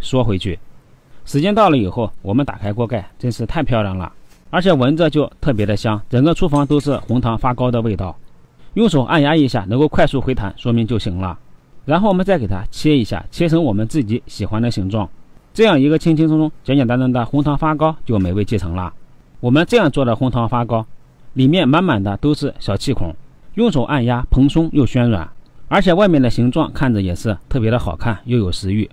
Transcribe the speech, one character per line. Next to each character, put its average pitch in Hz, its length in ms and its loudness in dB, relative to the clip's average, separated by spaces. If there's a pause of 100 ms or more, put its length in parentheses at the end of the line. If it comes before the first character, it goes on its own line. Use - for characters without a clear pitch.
缩 131 220 0
回 107 140 2
去。 90 220 -6 (640)
时 - 160 -2
间 190 140 2
到 208 160 6
了 151 80 4
以 104 100 0
后， 107 240 -4 (120)
我 98 100 -2
们 139 120 2
打 - 120 -8
开 101 160 -4
锅 117 120 -4
盖， 107 220 -6 (100)
真 123 140 -4
是 113 140 -6
太 156 180 -2
漂 117 200 2
亮 95 140 -4
了， 90 140 -8 (380)
而 180 120 0
且 185 120 4
闻 139 240 2
着 165 120 2
就 147 300 0
特 139 140 2
别 104 120 0
的 104 120 0
香， 107 320 -2
整 123 120 2
个 165 120 4
厨 175 160 2
房 143 160 2
都 143 140 2
是 135 180 -2
红 - 240 -2
糖 113 160 0
发 123 160 0
糕 123 180 -2
的 117 100 0
味 113 140 -2
道。 90 180 -6 (600)
用 214 160 2
手 139 140 2
按 - 180 2
压 147 140 2
一 151 120 4
下， 110 220 -4
能 117 100 0
够 151 80 4
快 165 180 2
速 139 140 0
回 123 160 -2
弹， 101 220 -4
说 120 160 -2
明 117 120 2
就 110 140 -2
行 98 180 -4
了。 92 200 -6 (480)
然 156 160 0
后 214 80 2
我 196 40 4
们 185 120 0
再 190 120 2
给 120 100 -4
它 98 220 -2
切 151 280 2
一 120 60 2
下， 101 280 -6
切 170 160 0
成 165 160 2
我 135 80 2
们 104 160 0
自 151 160 -2
己 110 220 -4
喜 - 200 -8
欢 104 160 -2
的 120 80 0
形 98 200 -4
状。 101 180 -2 (460)
这 220 120 2
样 190 120 4
一 135 120 4
个 156 100 2
轻 165 160 2
轻 160 140 2
松 156 80 2
松、 156 120 0 (140)
简 135 140 0
简 131 100 2
单 120 100 0
单 127 140 0
的 123 140 0
红 143 180 0
糖 143 140 0
发 156 180 0
糕 156 180 0 (120)
就 113 120 0
美 90 140 0
味 101 140 0
继 110 120 -2
承 87 160 -4
了。 90 200 -6 (480)
我 123 80 0
们 151 180 4
这 - 80 2
样 226 160 2
做 139 140 0
的 113 100 2
红 127 160 -2
糖 117 160 -2
发 120 160 -2
糕， 113 220 -2 (480)
里 131 120 2
面 156 220 4
满 156 160 4
满 139 180 0
的 98 160 -2
都 147 160 0
是 - 240 -4
小 101 200 -2
气 135 160 -2
孔， 85 200 -2 (420)
用 233 140 2
手 151 140 2
按 131 220 0
压 123 260 0
蓬 131 160 6
松 165 240 2
又 135 140 2
暄 120 240 2
软， 87 200 -2 (380)
而 190 140 2
且 175 120 4
外 202 140 4
面 156 140 4
的 123 80 4
形 120 200 2
状 156 220 0
看 131 220 0
着 104 80 0
也 92 120 -2
是 101 240 -4 (120)
特 139 100 0
别 110 100 0
的 120 80 2
好 80 200 -4
看， 110 260 -2
又 120 140 0
有 101 120 0
食 92 220 -4
欲。 104 220 -2